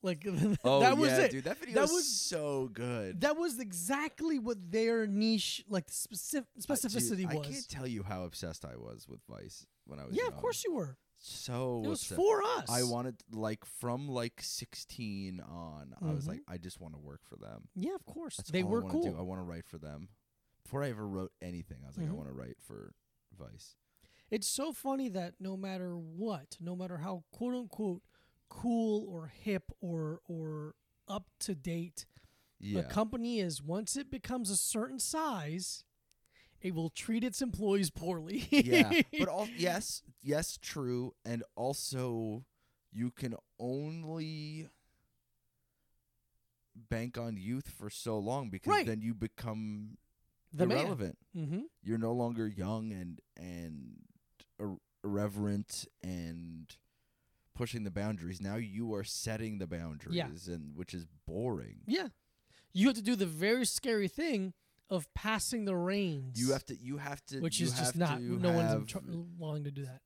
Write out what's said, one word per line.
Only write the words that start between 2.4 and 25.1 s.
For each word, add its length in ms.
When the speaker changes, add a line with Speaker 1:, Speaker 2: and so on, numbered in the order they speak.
Speaker 2:
good. 480
Speaker 1:
that 160
was 240
exactly 800
what 320
their 340
niche, 640
like, 180
the 60
specif-, 480
Speaker 2:
I, 40
dude, 100
Speaker 1:
specificity 640
Speaker 2:
I 80
Speaker 1:
was. 80
Speaker 2:
can't 240
tell 160
you 160
how 220
obsessed 400
I 120
was 320
with 120
Vice 340
when 140
I 40
was 120
Speaker 1:
Yeah, 80
Speaker 2:
young. 80
Speaker 1:
of 60
course 260
you 100
were. 220
Speaker 2:
So 600
Speaker 1:
It 40
was 140
Speaker 2:
obsessed. 180
Speaker 1:
for 220
us. 260
Speaker 2:
I 140
wanted, 320
like, 340
from, 440
like, 340
sixteen 960
on, 600
I 100
was 120
Speaker 1:
Mm-hmm. 60
Speaker 2:
like, 180
"I 100
just 220
wanna 180
work 240
for 140
them." 400
Speaker 1:
Yeah, 180
of 100
course. 340
Speaker 2:
That's 120
Speaker 1:
They 140
Speaker 2:
all 60
Speaker 1:
were 100
Speaker 2:
I 60
wanna 60
Speaker 1:
cool. 200
Speaker 2:
do. 40
I 60
wanna 220
write 240
for 100
them. 300
Before 180
I 60
ever 180
wrote 240
anything, 440
I 20
was 100
like, 100
Speaker 1:
Mm-hmm. 100
Speaker 2:
"I 20
wanna 140
write 260
for 340
Vice." 380
Speaker 1:
It's 160
so 240
funny 380